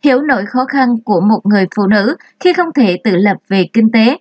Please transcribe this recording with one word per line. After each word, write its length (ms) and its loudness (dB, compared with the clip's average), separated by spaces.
hiểu 200 2
nỗi 240 -2
khó 180 -2
khăn 240 -2
của 160 0
một 240 2
người 220 2
phụ 100 -2
nữ 300 0
khi 120 2
không 220 -2
thể 300 2
tự 120 0
lập 200 0
về 240 0
kinh 200 2
tế. 280 2